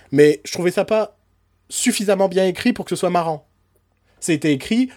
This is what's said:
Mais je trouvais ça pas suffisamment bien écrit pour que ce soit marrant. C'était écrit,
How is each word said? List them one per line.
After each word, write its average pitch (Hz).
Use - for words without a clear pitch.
Mais 147
je -
trouvais 175
ça 190
pas 214
suffisamment 196
bien 185
écrit 185
pour 190
que -
ce 180
soit 175
marrant. 165
C'était 156
écrit, 226